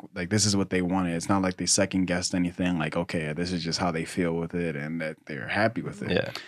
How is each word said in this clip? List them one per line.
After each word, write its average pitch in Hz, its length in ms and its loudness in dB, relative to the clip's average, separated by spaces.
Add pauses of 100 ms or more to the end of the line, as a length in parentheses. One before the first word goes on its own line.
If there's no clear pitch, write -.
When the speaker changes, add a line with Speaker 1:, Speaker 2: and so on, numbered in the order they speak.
(140)
Speaker 1:
like, 90 160 -6
this 104 160 4
is 101 100 4
what 95 140 2
they 92 120 2
wanted. 90 340 2
It's 82 140 -4
not 98 120 4
like 92 160 0
they 90 80 -2
second 95 400 4
guessed 90 300 0
anything, 90 420 2
like, 78 200 -2
okay, 85 360 -2
this 87 200 -2
is 82 100 -2
just 82 160 -2
how 92 100 2
they 82 160 -2
feel 85 280 0
with 82 200 -2
it 85 220 -2
and 76 260 -4
that 78 140 -4 (120)
they're 69 200 -8
happy 104 340 0
with 78 220 -8
it. - 80 -2
Speaker 2:
Yeah. - 200 2 (160)